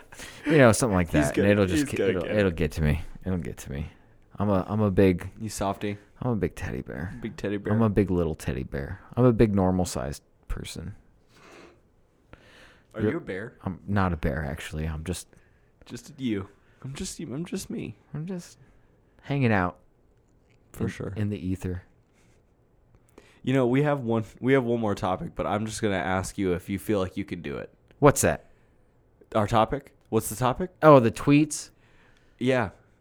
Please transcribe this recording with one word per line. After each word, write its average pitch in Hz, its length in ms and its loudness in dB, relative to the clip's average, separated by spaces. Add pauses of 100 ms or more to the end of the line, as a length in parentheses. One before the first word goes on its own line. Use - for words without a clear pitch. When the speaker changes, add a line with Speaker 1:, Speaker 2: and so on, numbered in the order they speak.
(440)
Speaker 1:
You 294 140 4
know, 123 140 10
something 101 240 2
like 90 160 2
Speaker 2:
He's 76 140 2
Speaker 1:
that. 73 100 -2
Speaker 2:
gonna, 101 140 4
Speaker 1:
And - 20 8
it'll 104 140 6
just 92 220 0
Speaker 2:
he's - 20 -10
Speaker 1:
get, - 80 -4
Speaker 2:
gonna 98 120 2
Speaker 1:
it'll, 90 120 0
Speaker 2:
get - 100 -6
it. 107 60 2
Speaker 1:
it'll 98 120 4
get 80 220 -2
to 80 100 -4
me. 76 180 2 (240)
It'll 92 140 -4
get - 200 -8
to - 120 -14
me. 76 200 -8 (500)
I'm 101 80 0
a, 95 200 2
I'm 107 120 -2
a 104 100 2
big 92 400 4 (100)
Speaker 2:
You 110 80 -8
softy. 101 500 -6 (240)
Speaker 1:
I'm 127 100 -2
a 113 40 -2
big 92 200 -4
teddy 65 260 -6
bear. 82 380 -10
Speaker 2:
Big 113 160 -10
teddy 101 220 -4
bear. 98 140 -4
Speaker 1:
I'm 110 100 2
a 110 60 4
big 98 220 2
little 85 240 0
teddy 67 300 -6
bear. 71 360 -10 (160)
I'm 120 80 4
a 127 80 6
big 107 220 4
normal 92 300 2
sized 71 380 -8 (260)
person. - 480 -8 (2000)
Speaker 2:
Are 107 80 -6
Speaker 1:
Re- 104 100 0
Speaker 2:
you 160 60 -6
a - 20 -6
bear? 104 420 -10
Speaker 1:
I'm 95 240 -8
not 98 260 0
a 85 40 -2
bear, 78 280 -4
actually. 76 420 -8
I'm 78 180 -8
just 87 240 -8 (560)
Speaker 2:
Just - 340 -16
you. 107 300 -4 (360)
I'm 135 100 -12
just - 240 -10
you. 147 160 -10
I'm 156 100 -8
just - 240 -10
me. - 280 -10 (180)
Speaker 1:
I'm 151 120 -8
just 180 320 -12 (640)
hanging 135 280 0
out 92 280 2 (920)
Speaker 2:
For - 120 -6
Speaker 1:
in, 110 60 -2
Speaker 2:
sure. - 260 -10
Speaker 1:
in 104 140 -2
the 104 80 -6 (100)
ether. 92 340 -6 (1600)
Speaker 2:
You 131 120 0
know, 131 120 4
we 131 160 4
have 143 180 0
one, 113 240 0 (160)
we 127 120 2
have 135 100 6
one 117 160 0
more 104 160 0
topic, 90 400 -4
but 80 120 -4
I'm 104 200 -2
just 110 160 -6
gonna 101 140 0
ask 92 420 -2
you 95 140 2
if 85 160 -4
you 98 100 -4
feel 104 220 -2
like 92 160 -4
you 101 80 -6
can 90 180 -10
do 71 140 -8
it. 52 160 -12 (260)
Speaker 1:
What's 143 220 4
that? 82 300 0 (840)
Speaker 2:
Our 107 140 2
topic? 117 460 0 (160)
What's 110 180 0
the 107 80 -8
topic? 131 340 -2 (100)
Speaker 1:
Oh, 147 200 10
the 113 100 4
tweets? - 600 2 (680)
Speaker 2:
Yeah. 123 300 0 (320)